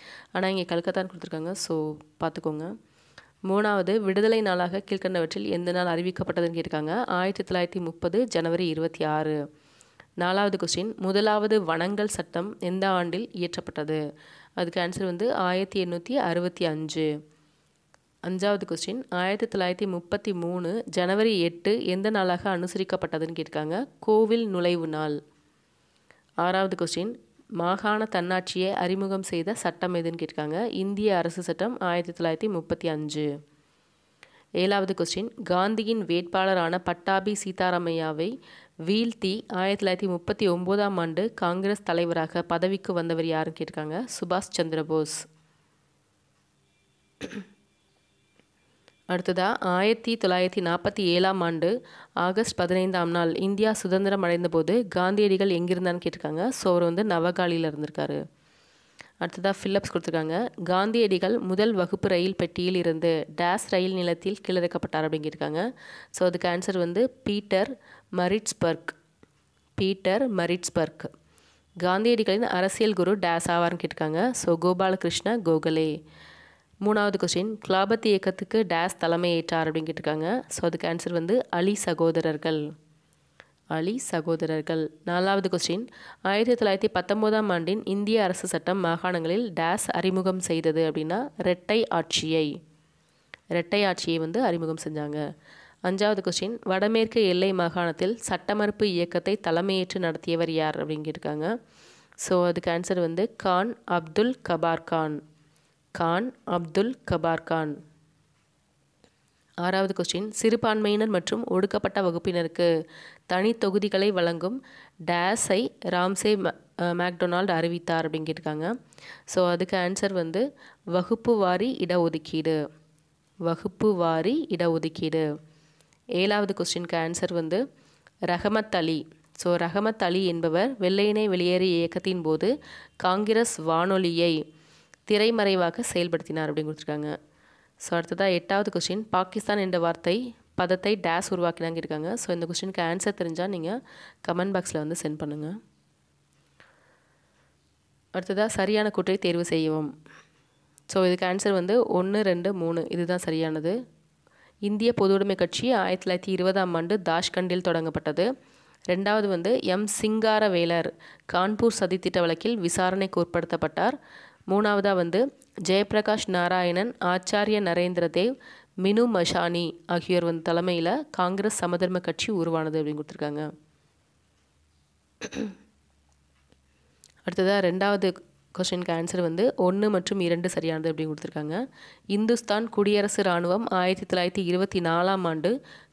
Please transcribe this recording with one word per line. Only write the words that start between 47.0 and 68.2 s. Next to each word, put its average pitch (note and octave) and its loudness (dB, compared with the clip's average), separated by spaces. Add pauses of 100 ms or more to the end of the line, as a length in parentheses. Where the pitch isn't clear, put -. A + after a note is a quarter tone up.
அடுத்ததா, F3+ 0 (200)
ஆயிரத்தி G#3+ 2
தொள்ளாயிரத்தி F#3 2
நாற்பத்தி F3 -2
ஏழாம் F#3 4
ஆண்டு E3+ 0 (440)
ஆகஸ்ட் F#3 0
பதினைந்தாம் F3+ 0
நாள் E3+ 2
இந்தியா G3+ 0
சுதந்திரம் G3 0
அடைந்தபோது E3+ 2 (140)
காந்தியடிகள் G3 4
எங்கிருந்தான்னு F3 0
கேட்டிருக்காங்க. D#3+ -4
So, B3+ 0
அவர் F3 4
வந்து E3+ 2
நவகாலியில் E3+ 0
இருந்திருக்காரு. D3 -4 (1000)
அடுத்ததா F3+ -2
ஃபில்லப்ஸ் G3 -2
கொடுத்துருக்காங்க. D#3+ -2 (280)
காந்தியடிகள் G3 2
முதல் G3 2
வகுப்பு F3+ 0
ரயில் F#3 2
பெட்டியில் F3+ -2
இருந்து E3+ 2 (240)
டேஸ் F3 0
ரயில் F#3 2
நிலையத்தில் F3 -2
கீழிறக்கப்பட்டார் F3 -2
அப்படின்னு D#3 -2
கேட்டிருக்காங்க. D#3 -4 (480)
So, - -2
அதுக்கு F3+ 0
ஆன்சர் F3+ -2
வந்து F3 2 (200)
பீட்டர் G#3 0 (400)
மரிட்ஸ்பர்க். F3+ 0 (840)